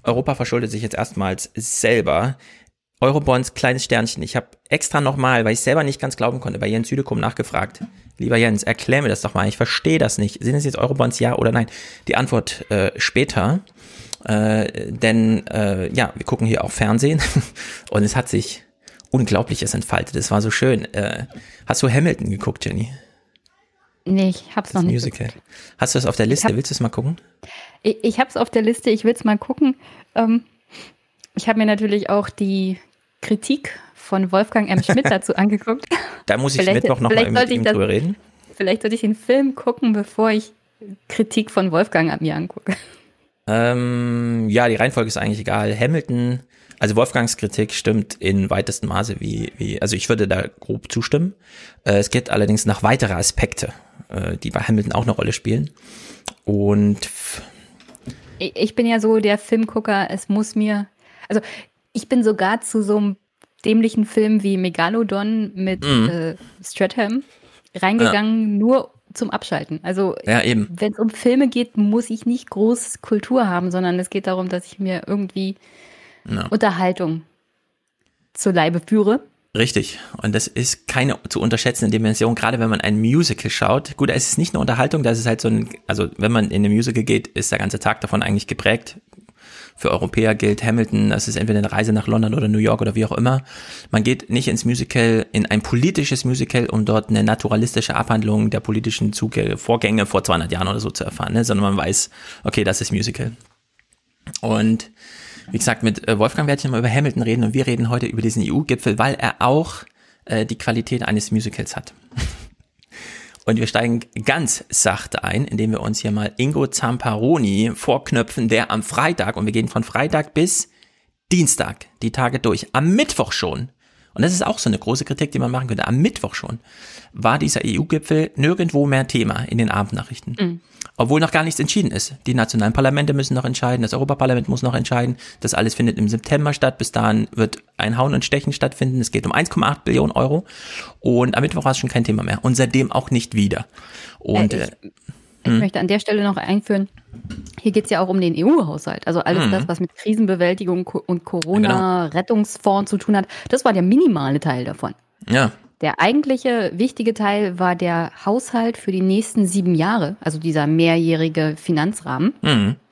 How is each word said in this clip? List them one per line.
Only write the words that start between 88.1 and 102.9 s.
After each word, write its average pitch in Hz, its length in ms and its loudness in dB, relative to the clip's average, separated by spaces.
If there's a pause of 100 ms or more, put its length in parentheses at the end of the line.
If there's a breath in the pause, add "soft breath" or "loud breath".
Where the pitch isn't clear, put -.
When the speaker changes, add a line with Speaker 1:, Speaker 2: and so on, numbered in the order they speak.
Speaker 1:
eigentlich 104 240 0
geprägt. - 540 -2 (800 loud breath)
Für - 120 0
Europäer 110 420 0
gilt 104 300 0
Hamilton, 110 480 2
das 104 160 -2
ist 113 80 -6
entweder 107 240 0
eine 104 120 -2
Reise 110 220 0
nach 107 140 0
London 110 260 2
oder 117 140 0
New 107 100 2
York 110 240 2
oder 110 140 -2
wie 110 100 2
auch - 60 -6
immer. 131 320 2 (480 loud breath)
Man 110 120 2
geht 123 240 0
nicht 120 200 0
ins - 180 -2
Musical 117 640 2
in 107 140 2
ein 107 160 0
politisches 135 640 0
Musical, 131 420 0
um 110 160 0
dort 107 260 0
eine 107 140 2
naturalistische 110 720 0
Abhandlung 107 540 2
der - 100 -2
politischen 107 540 -2
Zuge-, 107 440 -2
Vorgänge 107 500 0
vor 95 160 0
zweihundert 85 280 0
Jahren 90 160 -2
oder 104 120 -2
so - 100 -4
zu - 140 -8
erfahren, - 300 -6
ne? 113 120 2
Sondern 101 300 2
man 80 100 -2
weiß, - 240 0 (340 loud breath)
okay, - 200 0
das 95 180 0
ist - 100 -4